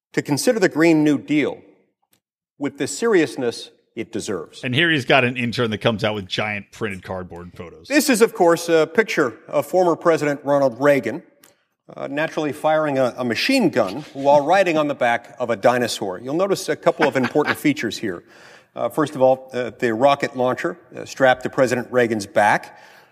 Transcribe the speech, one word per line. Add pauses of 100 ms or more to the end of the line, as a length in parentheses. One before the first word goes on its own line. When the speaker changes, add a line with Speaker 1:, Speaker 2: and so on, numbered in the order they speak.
(140)
Speaker 1:
to
consider
the
Green
New
Deal (960)
with
the
seriousness (240)
it
deserves.
Speaker 2:
And
here
he's
got
an
intern
that
comes
out
with
giant
printed
cardboard
photos.
Speaker 1:
This
is,
of
course,
a
picture (100)
of
former
President
Ronald
Reagan, (720)
uh,
naturally
firing
a,
a
machine
gun (120)
while
riding
on
the
back
of
a
dinosaur.
You'll
notice
a
couple
of
important
<laughs>
features
here. (520)
Uh,
first
of
all,
uh,
the
rocket
launcher, (160)
uh,
strapped
to
President
Reagan's
back, (340)